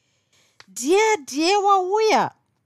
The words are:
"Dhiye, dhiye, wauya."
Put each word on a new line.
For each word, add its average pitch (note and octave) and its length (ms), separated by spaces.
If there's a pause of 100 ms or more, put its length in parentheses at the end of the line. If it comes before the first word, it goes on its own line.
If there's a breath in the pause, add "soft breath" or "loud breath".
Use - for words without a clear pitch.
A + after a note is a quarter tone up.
(680 soft breath)
"Dhiye, F#4+ 480 (120)
dhiye, D#4+ 280
wauya." G4 760 (340)